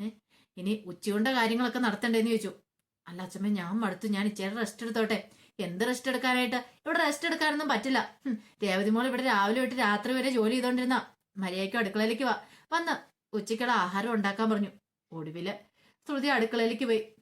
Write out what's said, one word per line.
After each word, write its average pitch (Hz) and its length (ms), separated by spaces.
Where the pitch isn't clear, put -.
ഏ, 214 100
ഇനി 208 300
ഉച്ചയുണ്ട 202 420
കാര്യങ്ങളൊക്കെ 240 500
നടത്തണ്ടേന്ന്?" 226 520
ചോദിച്ചു. 214 220
"അല്ല 175 140
അച്ഛമ്മ, 190 260
ഞാൻ 196 320
മടുത്തു, 196 280
ഞാൻ 202 180
ഇച്ചിരി 202 220
റെസ്റ്റ് 220 340
എടുത്തോട്ടെ." 220 480
"എന്ത് 180 280
റെസ്റ്റ് 247 220
എടുക്കാനായിട്ട്? 247 480
ഇവിടെ 302 420
റെസ്റ്റ് 311 300
എടുക്കാനൊന്നും 311 400
പറ്റില്ല. 247 580
ഹും, 226 120
രേവതി 202 280
മോൾ 233 160
ഇവിടെ 247 160
രാവിലെ 220 380
തൊട്ട് 254 180
രാത്രി 208 340
വരെ 262 180
ജോലി 226 220
ചെയ്തോണ്ടിരുന്ന, 247 540
മര്യാദയ്ക്ക് 196 400
അടുക്കളയിലേക്ക് 220 480
വാ, 233 160
വന്ന് 339 200
ഉച്ചയ്ക്കുള്ള 226 400
ആഹാരം 202 400
ഉണ്ടാക്കാൻ" 202 380
പറഞ്ഞു. 208 180
ഒടുവില് 165 600
ശ്രുതി 285 200
അടുക്കളയിലേക്ക് 233 560
പോയി 220 380